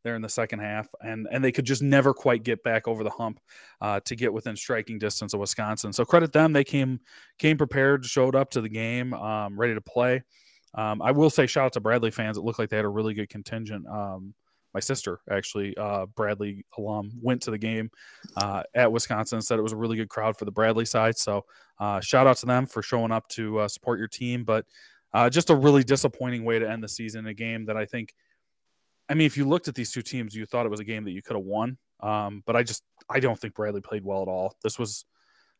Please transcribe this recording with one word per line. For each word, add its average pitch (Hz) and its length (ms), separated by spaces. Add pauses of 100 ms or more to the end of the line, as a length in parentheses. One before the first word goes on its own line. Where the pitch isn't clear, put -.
there 117 120
in 110 80
the 110 60
second 113 280
half, 107 300 (140)
and, 110 300
and 131 120
they 131 80
could 127 140
just 131 180
never 139 320
quite 120 260
get 113 220
back 113 240
over 110 160
the 104 80
hump, 110 280 (400)
uh, 101 260
to - 100
get 117 180
within 110 220
striking 113 420
distance 107 380
of 101 40
Wisconsin. 107 540
So 120 100
credit 165 280
them. 156 200
They 151 120
came, 131 360 (380)
came 156 200
prepared, 139 480
showed 131 300
up 139 160
to 123 100
the 110 80
game, 117 440
um, 107 420
ready 113 200
to 107 60
play. 127 420 (500)
Um, 107 260
I 113 120
will 147 180
say 139 160
shout 135 200
out 127 80
to 123 60
Bradley 113 300
fans. 107 300
It 85 40
looked 113 140
like 110 120
they 110 60
had 107 100
a 104 40
really 107 240
good 104 160
contingent. 107 580
Um, 98 460 (420)
my 98 60
sister, 101 400 (100)
actually, 101 460
uh, 101 280
Bradley 104 600 (120)
alum, 104 320 (120)
went 123 220
to - 60
the 110 80
game, 110 320 (460)
uh, 98 260 (140)
at 120 160
Wisconsin 113 460
and 107 60
said 117 140
it 110 40
was 110 100
a 110 60
really 113 180
good 110 140
crowd 110 280
for - 60
the 101 80
Bradley 110 320
side. 113 340
So, 101 280 (340)
uh, 101 220
shout 135 260
out 127 100
to - 80
them 127 200
for 113 180
showing 113 300
up 113 160
to, 110 300
uh, 104 100
support 120 300
your 110 100
team. 120 340
But, 110 220 (480)
uh, 120 160
just 170 200
a 165 60
really 139 300
disappointing 123 580
way 113 160
to 110 100
end 113 140
the 104 60
season, 110 360
a 107 80
game 113 340
that 107 100
I 107 80
think, 113 280 (920)
I 139 60
mean, 156 140
if 139 100
you 139 100
looked 165 220
at 123 60
these 120 180
two 123 80
teams, 110 340
you 110 100
thought 120 200
it 110 40
was 104 120
a - 20
game 107 220
that 98 60
you 95 100
could 113 160
have 95 80
won. 110 320 (240)
Um, 104 440
but 117 120
I 123 60
just, 113 200 (260)
I 131 120
don't 120 180
think 107 140
Bradley 104 260
played 101 240
well 95 200
at 92 40
all. 92 340
This - 160
was, 104 280 (540)